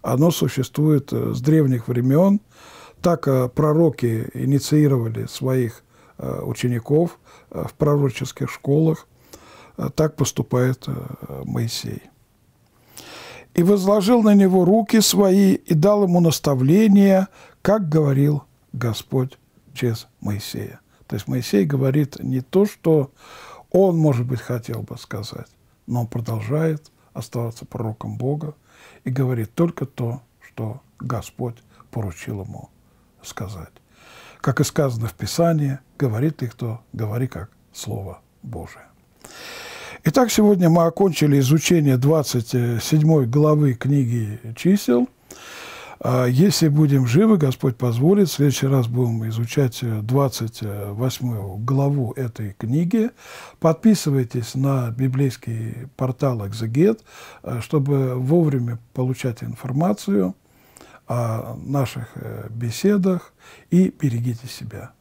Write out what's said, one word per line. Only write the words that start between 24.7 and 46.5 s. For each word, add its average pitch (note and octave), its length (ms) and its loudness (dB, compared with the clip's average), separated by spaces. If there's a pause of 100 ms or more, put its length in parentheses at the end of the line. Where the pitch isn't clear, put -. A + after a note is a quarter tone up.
бы G#2+ 160 -12
сказать, - 500 -12 (380)
но A#2+ 140 -4
он A#2 60 -4
продолжает A#2+ 840 -4 (220)
оставаться A#2 500 -8
пророком A2 520 -8
Бога D3 380 -6 (500)
и C3 60 -6
говорит B2+ 440 -2
только E3+ 320 -2
то, B2 340 -6 (200)
что A2+ 400 -10 (200)
Господь A#2+ 560 -8 (340)
поручил G#2 520 -8
ему - 260 -16 (540)
сказать. F#2+ 500 -14 (680)
Как - 200 0
и C#3+ 40 4
сказано A#2+ 440 -2
в - 60 -12
Писании: D3 640 0 (180)
«Говорит C3+ 440 -2
ли B2 60 -6
кто, A2+ 320 -8 (120)
говори A2+ 340 -4
как G2 240 -12 (220)
Слово F#2 480 -12 (220)
Божие». - 420 -16 (1200)
Итак, A#3 260 4
сегодня G3+ 400 4
мы E3+ 160 6
окончили D#3 540 2
изучение D3 560 4
двадцать C3+ 540 0
седьмой B2+ 760 2
главы D3 480 2
книги A#2 640 -2 (140)
«Чисел». A#3+ 540 2 (920)
А B2 260 0
если D#3 420 4